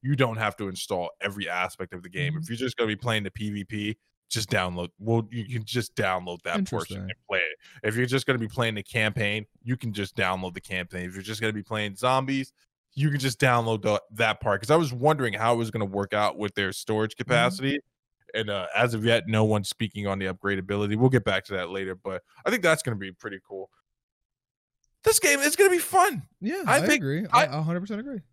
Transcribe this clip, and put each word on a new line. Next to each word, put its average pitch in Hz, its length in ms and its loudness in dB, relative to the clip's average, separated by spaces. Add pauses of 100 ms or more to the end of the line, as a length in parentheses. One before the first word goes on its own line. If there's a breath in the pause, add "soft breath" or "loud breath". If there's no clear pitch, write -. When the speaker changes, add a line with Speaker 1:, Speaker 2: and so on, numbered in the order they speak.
Speaker 1:
you 135 160 0
don't 120 200 2
have 107 200 0
to 101 120 -4
install 90 420 -4 (100)
every 98 280 -4
aspect 90 440 -4
of 90 100 -12
the 90 60 -18
game. 87 260 -4
Speaker 2:
Mm-hmm. 80 80 -4
Speaker 1:
If 165 80 -8
you're 117 80 -6
just 123 180 -4
gonna 117 120 0
be 107 80 -2
playing 110 280 -2
the 95 60 -6
P 104 200 -6
V 101 140 -6
P, 104 320 -6 (340)
just 110 200 -4
download. 90 380 0 (100)
Well, 113 340 0
you 117 120 -6 (140)
can 110 60 -6
just 120 320 -4
download 90 480 -2
that 87 100 -4 (120)
portion 85 320 -6
Speaker 2:
Interesting. - 20 -8
Speaker 1:
and 95 120 -8 (160)
play 98 120 0
it. 78 180 -2 (240 loud breath)
If 107 140 -2
you're 123 100 2
just 123 200 0
gonna 127 120 2
be 113 100 -4
playing 113 280 -2
the 101 60 -8
campaign, 107 640 -2 (200)
you 123 120 -2
can 117 160 -6
just 98 240 -6
download 92 380 -2
the 92 60 -10
campaign. 90 480 -8
If 90 60 -12
you're 98 80 -10
just 107 180 -8
gonna 110 120 -2
be 104 120 -6
playing 104 320 -6
zombies, 131 560 0 (420)
you 147 160 2
can 143 100 0
just 127 180 -2
download 117 440 2
the, 104 180 2 (120)
that 110 280 2
part, 101 200 2
'cause 113 100 -2
I 151 60 8
was 156 160 2
wondering 127 420 2
how 117 200 4
it - 20 0
was 113 140 -2
gonna 107 140 -2
work 98 280 -2
out 104 260 2
with 104 160 -2
their 95 180 0
storage 110 400 -2
Speaker 2:
Mm-hmm. - 120 -10
Speaker 1:
capacity. 123 540 2 (560)
And, 107 160 -2
uh, 95 240 -4
as 117 180 4
of 110 140 -2
yet, 117 200 4
no 110 180 4
one's 107 260 2
speaking 101 360 -6
on 98 120 -2
the 95 80 -2
upgradability. 101 680 -2
We'll 123 140 6
get 120 140 2
back 95 220 0
to 101 80 -6
that 90 160 -2
later, 95 240 -6
but 95 280 -8 (220 soft breath)
I 180 60 0
think 220 120 0
that's 160 200 4
gonna 113 140 -2
be 95 160 -8
pretty 98 340 -10
cool. 95 240 -12 (1300)
This 440 140 6
game 285 220 4
is 294 160 2
gonna 392 140 8
be 359 80 4
fun. 349 460 2 (160)
Speaker 2:
Yeah, 330 260 -4
Speaker 1:
I 233 120 4
Speaker 2:
I - 20 4
Speaker 1:
think 233 220 2
Speaker 2:
agree. 151 300 -2
Speaker 1:
I 254 140 8
Speaker 2:
I 139 120 -4
a 156 40 -2
hundred 170 180 -2
percent 202 200 -6
agree. 254 200 -8 (120)